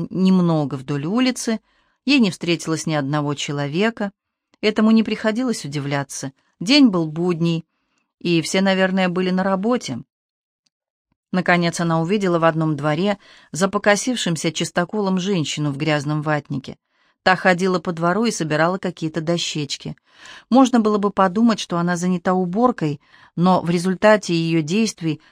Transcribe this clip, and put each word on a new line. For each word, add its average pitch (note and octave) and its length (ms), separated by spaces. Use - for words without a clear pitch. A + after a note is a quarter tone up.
немного E3+ 680
вдоль C#3 300
улицы, A#3+ 540
ей C#4 160
не G#3 100
встретилось D#3+ 560
ни D#3+ 80
одного D3 400
человека. E3 760
Этому G#3+ 320
не A3 100
приходилось A3 640
удивляться. C#3+ 680
День C4 280
был F3 200
будний, E3 560
и E3+ 220
все, F#3+ 180
наверное, F#3+ 480
были F#3 220
на F#3 120
работе. G3 580
Наконец F3 480
она E3 200
увидела F3+ 380
в D#3+ 60
одном D#3 320
дворе D3+ 420
за E3+ 160
покосившимся G3 840
чистоколом F#3 680
женщину E3 520
в C#3 80
грязном D3+ 440
ватнике. D3 540
Та F#3 140
ходила F#3 420
по F3+ 140
двору F3 320
и A3+ 80
собирала D#3+ 460
какие-то E3+ 420
дощечки. D#3 760
Можно B3 300
было G#3 180
бы G3+ 120
подумать, G3+ 500
что - 180
она F3 180
занята F3+ 380
уборкой, F#3 680
но F3+ 260
в E3 80
результате F#3 640
её E3 260
действий E3 600